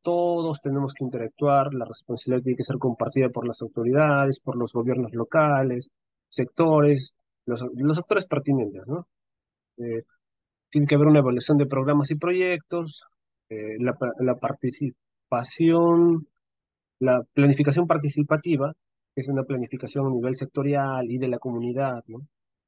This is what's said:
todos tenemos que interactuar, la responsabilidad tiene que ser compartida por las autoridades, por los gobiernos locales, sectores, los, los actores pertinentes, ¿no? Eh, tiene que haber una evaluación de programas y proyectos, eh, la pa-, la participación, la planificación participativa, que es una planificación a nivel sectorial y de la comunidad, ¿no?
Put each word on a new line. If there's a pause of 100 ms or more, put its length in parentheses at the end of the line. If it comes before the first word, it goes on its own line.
todos
tenemos
que
interactuar,
la
responsabilidad
tiene
que
ser
compartida
por
las
autoridades,
por
los
gobiernos
locales, (400)
sectores, (320)
los, (120)
los
actores
pertinentes,
¿no? (680)
Eh, (680)
tiene
que
haber
una
evaluación
de
programas
y
proyectos, (460)
eh,
la
pa-,
la
participación, (720)
la (120)
planificación
participativa, (400)
que
es
una
planificación
a
nivel
sectorial
y
de
la
comunidad,
¿no? (400)